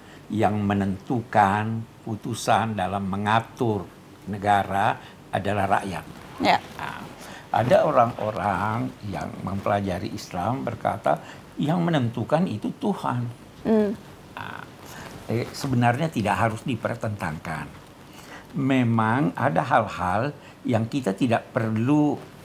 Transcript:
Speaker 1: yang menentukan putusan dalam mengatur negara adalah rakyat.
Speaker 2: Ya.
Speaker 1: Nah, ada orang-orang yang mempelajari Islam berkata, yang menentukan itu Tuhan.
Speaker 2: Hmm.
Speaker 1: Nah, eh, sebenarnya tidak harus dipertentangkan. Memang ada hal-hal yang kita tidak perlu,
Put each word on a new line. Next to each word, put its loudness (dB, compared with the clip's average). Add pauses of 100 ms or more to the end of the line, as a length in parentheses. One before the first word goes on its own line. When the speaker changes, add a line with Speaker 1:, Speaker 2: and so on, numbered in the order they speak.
(260)
Speaker 1:
yang 2
menentukan 2 (160)
putusan 0
dalam -2
mengatur 0 (400)
negara 2 (320)
adalah 0
rakyat. -2 (360)
Speaker 2:
Ya. 4 (200)
Speaker 1:
Nah, -8 (500)
ada 6
orang-orang 2 (160)
yang -6 (120)
mempelajari 0
Islam -4
berkata, 0 (360)
yang 2
menentukan 2
itu -4
Tuhan. -2 (340)
Speaker 2:
Hmm. 2 (400)
Speaker 1:
Nah, -12 (640)
eh, 0
sebenarnya 2
tidak 0
harus 0
dipertentangkan. -4 (880)
Memang 4
ada 2
hal-hal 2 (320)
yang 2
kita 0
tidak 0
perlu, 2 (280)